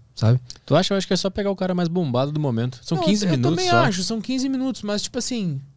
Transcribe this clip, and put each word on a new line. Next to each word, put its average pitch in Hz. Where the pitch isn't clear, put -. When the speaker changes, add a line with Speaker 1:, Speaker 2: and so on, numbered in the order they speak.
Speaker 1:
sabe? 120
Speaker 2:
Tu 135
acha? 190
Eu 196
acho 180
que 202
é 180
só 196
pegar 202
o 190
cara 185
mais 175
bombado 143
do 151
momento. 127
São -
Speaker 1:
Não, 349
Speaker 2:
quinze 208
Speaker 1:
eu 175
Speaker 2:
minutos 135
Speaker 1:
também 359
Speaker 2:
só. 349
Speaker 1:
acho, 190
são 226
quinze 262
minutos, 262
mas 208
tipo -
assim 196